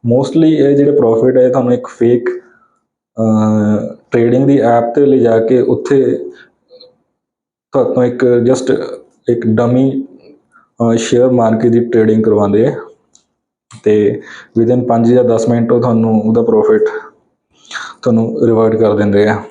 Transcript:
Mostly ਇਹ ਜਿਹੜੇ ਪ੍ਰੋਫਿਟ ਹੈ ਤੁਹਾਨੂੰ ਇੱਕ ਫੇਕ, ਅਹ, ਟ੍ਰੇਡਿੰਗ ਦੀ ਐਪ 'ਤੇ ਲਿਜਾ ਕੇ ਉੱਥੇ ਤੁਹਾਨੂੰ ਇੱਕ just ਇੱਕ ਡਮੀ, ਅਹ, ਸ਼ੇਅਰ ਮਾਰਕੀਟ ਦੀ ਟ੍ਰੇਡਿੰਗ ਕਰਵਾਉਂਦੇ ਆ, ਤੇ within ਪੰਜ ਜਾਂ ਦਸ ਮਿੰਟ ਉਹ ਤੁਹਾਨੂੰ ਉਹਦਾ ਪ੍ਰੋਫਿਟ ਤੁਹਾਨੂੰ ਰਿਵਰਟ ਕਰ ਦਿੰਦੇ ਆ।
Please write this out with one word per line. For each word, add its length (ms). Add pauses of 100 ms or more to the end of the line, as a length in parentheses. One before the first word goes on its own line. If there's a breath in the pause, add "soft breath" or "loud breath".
(140)
Mostly 320
ਇਹ 300
ਜਿਹੜੇ 160
ਪ੍ਰੋਫਿਟ 460
ਹੈ 120
ਤੁਹਾਨੂੰ 240
ਇੱਕ 140
ਫੇਕ, 420 (880 loud breath)
ਅਹ, 760 (160)
ਟ੍ਰੇਡਿੰਗ 360
ਦੀ 100
ਐਪ 260
'ਤੇ 220
ਲਿਜਾ 340
ਕੇ 220
ਉੱਥੇ 720 (1400 loud breath)
ਤੁਹਾਨੂੰ 340
ਇੱਕ 200 (240)
just 260 (540)
ਇੱਕ 180
ਡਮੀ, 580 (560 soft breath)
ਅਹ, 340
ਸ਼ੇਅਰ 340
ਮਾਰਕੀਟ 420
ਦੀ 80
ਟ੍ਰੇਡਿੰਗ 440
ਕਰਵਾਉਂਦੇ 420
ਆ, 100 (1080)
ਤੇ 380 (380 loud breath)
within 260
ਪੰਜ 280
ਜਾਂ 100
ਦਸ 260
ਮਿੰਟ 220
ਉਹ 100
ਤੁਹਾਨੂੰ 400
ਉਹਦਾ 200
ਪ੍ਰੋਫਿਟ 400 (1200 loud breath)
ਤੁਹਾਨੂੰ 440
ਰਿਵਰਟ 300
ਕਰ 200
ਦਿੰਦੇ 320
ਆ। 240